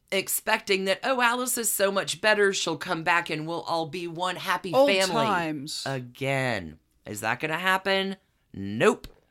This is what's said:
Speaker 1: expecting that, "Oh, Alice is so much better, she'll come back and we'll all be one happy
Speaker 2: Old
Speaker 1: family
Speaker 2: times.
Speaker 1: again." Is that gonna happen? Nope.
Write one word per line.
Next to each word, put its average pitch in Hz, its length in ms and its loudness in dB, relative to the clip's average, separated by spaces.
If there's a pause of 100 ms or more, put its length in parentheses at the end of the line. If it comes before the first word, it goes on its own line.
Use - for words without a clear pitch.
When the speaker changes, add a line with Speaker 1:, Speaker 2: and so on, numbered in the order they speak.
(100)
Speaker 1:
expecting 196 720 0
that, 190 200 0
"Oh, 254 160 0
Alice 247 380 2
is 226 120 -2
so 294 220 2
much 160 280 -2
better, 208 320 4
she'll 165 240 -2
come 170 280 -4
back 170 260 2
and 151 160 -4
we'll 165 160 -6
all 160 240 -2
be 170 200 -8
one 175 300 -4
happy 180 380 -2
Speaker 2:
Old 277 160 8
Speaker 1:
family 202 360 2
Speaker 2:
times. 156 600 -2
Speaker 1:
again." 127 920 -2 (280)
Is 104 140 -8
that 110 200 -2
gonna 156 180 -4
happen? 190 580 0 (360)
Nope. 104 560 -2 (220)